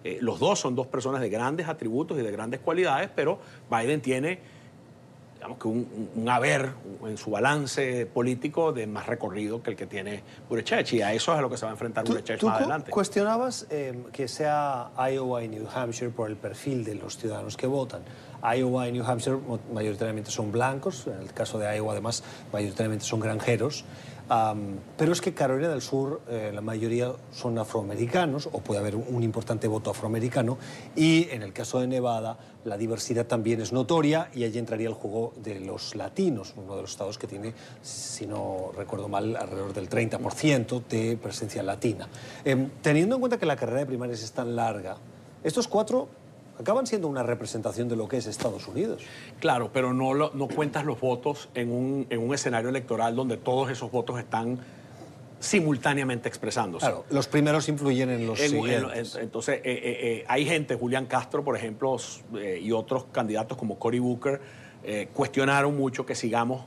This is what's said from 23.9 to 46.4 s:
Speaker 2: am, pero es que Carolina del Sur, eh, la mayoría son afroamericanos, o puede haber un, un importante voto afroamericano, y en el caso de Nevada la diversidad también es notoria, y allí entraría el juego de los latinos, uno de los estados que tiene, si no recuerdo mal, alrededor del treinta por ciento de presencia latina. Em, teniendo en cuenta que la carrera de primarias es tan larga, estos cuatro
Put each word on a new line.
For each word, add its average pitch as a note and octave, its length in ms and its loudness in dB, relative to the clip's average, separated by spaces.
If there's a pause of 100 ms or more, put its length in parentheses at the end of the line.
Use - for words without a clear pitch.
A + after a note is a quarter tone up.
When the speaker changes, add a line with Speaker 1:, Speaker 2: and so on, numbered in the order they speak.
Speaker 2:
am, G#2+ 500 2 (180)
pero D#3+ 160 4
es E3+ 80 2
que E3+ 140 -2
Carolina C#3 340 2
del C3+ 140 0
Sur, C#3 460 -2
eh, A2 260 -2
la G#2 60 -4
mayoría A#2 520 0 (200)
son A#2 260 -2
afroamericanos, A#2 920 0
o G#2 100 -4
puede G2+ 200 0
haber G#2 160 0
un, A#2 140 -2
un A#2+ 120 2
importante A2 460 0
voto G#2+ 220 0
afroamericano, A#2 680 0 (380)
y E3 340 8
en A2+ 120 -6
el G2 100 -10
caso B2+ 280 -2
de B2+ 60 2
Nevada A#2 520 0 (260)
la G#2 120 -2
diversidad A2+ 500 0
también A2+ 340 2
es A2 120 -2
notoria, D#3 600 4
y B2 80 -2
allí A2+ 160 0
entraría A2+ 300 -2
el G#2 60 -2
juego A2+ 420 -2
de G2+ 240 -8
los F#2+ 340 -8
latinos, D3+ 600 0
uno G2 180 -10
de F#2+ 80 -6
los F#2+ 80 -10
estados G2+ 280 -6
que F#2+ 100 -8
tiene, G#2 260 -8 (260)
si - 460 -8
no F#2+ 500 -4
recuerdo G2+ 320 -6
mal, G#2 280 0
alrededor G2 360 -4
del F#2 160 -4
treinta A#2 300 2
por B2 140 -2
ciento B2 560 2
de A2+ 280 2
presencia G#2 460 -6
latina. G2 460 0 (360)
Em, C3+ 260 4 (120)
teniendo D#3+ 340 6
en B3+ 40 0
cuenta A#3+ 180 2
que F#3 80 0
la D3 80 4
carrera B2+ 260 0
de C#3+ 60 0
primarias A#2+ 380 -4
es A2 80 -10
tan A#2+ 240 -2
larga, G#2 400 0 (480)
estos D#3+ 240 2
cuatro A#3+ 400 2 (520)